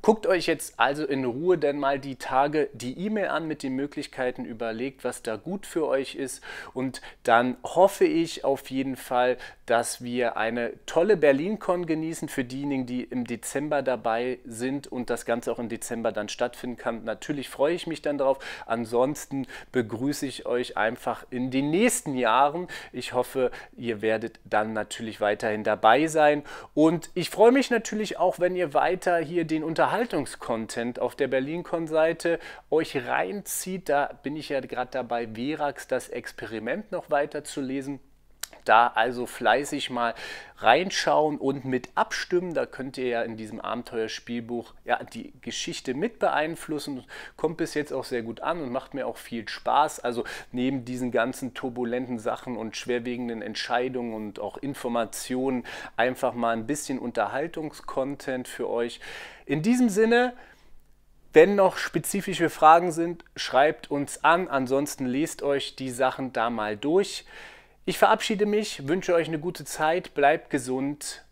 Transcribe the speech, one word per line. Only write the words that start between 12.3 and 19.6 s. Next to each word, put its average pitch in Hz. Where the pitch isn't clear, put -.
diejenigen, 135
die 123
im 123
Dezember 139
dabei 123
sind 131
und 123
das 120
Ganze 120
auch 117
im 117
Dezember 113
dann 104
stattfinden -
kann. 113
Natürlich 120
freue 147
ich 175
mich 160
dann 147
drauf. 135
Ansonsten 120